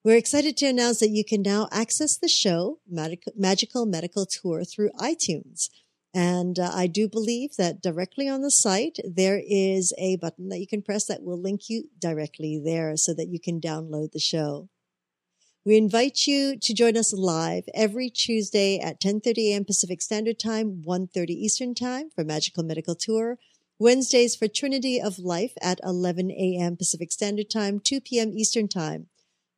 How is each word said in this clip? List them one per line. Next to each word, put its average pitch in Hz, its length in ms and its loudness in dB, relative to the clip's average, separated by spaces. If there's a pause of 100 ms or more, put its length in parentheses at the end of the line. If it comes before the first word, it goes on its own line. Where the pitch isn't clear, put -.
We're 220 120 8
excited 285 420 2
to 285 80 2
announce 240 340 2
that 214 100 6
you 214 140 2
can 208 180 0
now 202 300 2
access 247 440 0
the 349 120 0
show, 196 500 2 (100)
Magic-, 165 360 -6 (120)
Magical 196 500 2
Medical 180 400 -2
Tour, 170 380 -4
through 208 260 0 (100)
iTunes. - 720 -2 (440)
And, 180 440 2
uh, 175 140 0
I 180 140 2
do 196 220 0
believe 233 480 -4
that 175 260 0
directly 185 460 -4
on 269 140 -2
the 277 80 -2
site, 226 540 2
there 190 400 2
is 190 540 2
a 185 180 0
button 175 340 -8
that 180 100 -6
you 196 80 -10
can 208 140 -4
press 208 240 -4
that - 180 -6
will 175 160 -6
link 190 280 -4
you 226 200 -6 (100)
directly 156 640 -4
there 160 320 -2
so 160 180 0
that 180 140 -6
you 175 120 -8
can 170 200 -4
download 156 520 -4
the 160 80 -8
show. 151 480 -2 (960)
We 214 120 8
invite 226 500 4
you 277 320 2
to 220 160 0
join 226 220 6
us 226 180 2
live 175 580 0
every 220 380 0
Tuesday 202 720 2
at 156 180 -6
ten 202 220 0
thirty 220 320 2
A - 20 0
M 202 100 -2
Pacific 185 380 -2
Standard 220 380 -2
Time, 220 420 -2
one 180 240 -2
thirty 175 280 -4
Eastern 214 380 -2
Time 254 380 -6
for 165 140 -4
Magical 156 400 -4
Medical 160 320 -4
Tour. 226 420 -4 (400)
Wednesdays 240 560 4
for 220 140 -2
Trinity 262 520 -2
of 190 200 -4
Life 180 320 -2 (100)
at 180 220 0
eleven 180 480 -2
A 185 280 0
M 175 160 0
Pacific 175 360 -4
Standard 208 360 -2
Time, 208 300 -2
two 269 220 -2
P - 180 -2
M 220 180 0
Eastern 220 300 0
Time, 160 400 -4 (520)